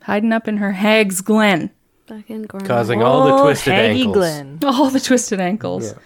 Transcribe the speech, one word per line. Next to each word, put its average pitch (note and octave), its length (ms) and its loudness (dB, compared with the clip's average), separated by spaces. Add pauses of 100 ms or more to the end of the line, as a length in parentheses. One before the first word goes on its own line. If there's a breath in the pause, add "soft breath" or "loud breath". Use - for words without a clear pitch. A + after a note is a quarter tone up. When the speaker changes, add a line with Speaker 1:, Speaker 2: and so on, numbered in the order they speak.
Speaker 1:
Hiding G#3+ 320 -2
up A3+ 140 -2
in G#3+ 100 -4
her G3+ 140 -2
Hag's G#3 500 2
Glen. G#3 480 2 (380)
Speaker 2:
Fucking A3 380 -14
Gormlaith. G3 220 -12
Speaker 3:
Causing A#2 360 0
all C3 240 4
the C3+ 60 4
Speaker 4:
Oh, C#3 100 4
Speaker 3:
twisted - 300 2
Speaker 4:
Haggy G#3+ 260 2
Speaker 3:
ankles. A3 160 0
Speaker 4:
Glen. D3+ 500 -2
Speaker 1:
All C4+ 240 2
the B3+ 100 0
twisted A#3+ 400 0
ankles. F3 540 -4 (120)